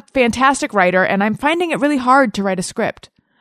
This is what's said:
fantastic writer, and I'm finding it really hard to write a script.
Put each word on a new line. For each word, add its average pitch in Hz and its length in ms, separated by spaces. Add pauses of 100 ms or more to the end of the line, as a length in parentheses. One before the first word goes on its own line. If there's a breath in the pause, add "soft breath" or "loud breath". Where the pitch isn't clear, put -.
(140)
fantastic 262 600
writer, 185 300
and 196 180
I'm 214 140
finding 330 360
it 285 100
really 294 160
hard 254 380
to 196 80
write 190 160
a 185 40
script. - 460 (320)